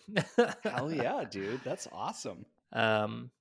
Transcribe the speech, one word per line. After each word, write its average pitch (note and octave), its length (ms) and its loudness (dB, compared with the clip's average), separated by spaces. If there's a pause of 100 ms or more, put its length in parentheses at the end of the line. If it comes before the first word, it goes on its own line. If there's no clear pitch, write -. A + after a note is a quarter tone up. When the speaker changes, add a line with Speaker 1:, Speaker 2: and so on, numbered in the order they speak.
(300)
Speaker 1:
<laughs> A3+ 320 4
Speaker 2:
Hell D#3+ 300 -2
yeah, D#3+ 320 0
dude. G2+ 400 -4
That's - 260 -6
awesome. G#2 540 -6 (300)
Speaker 1:
Um, A2+ 560 2 (100)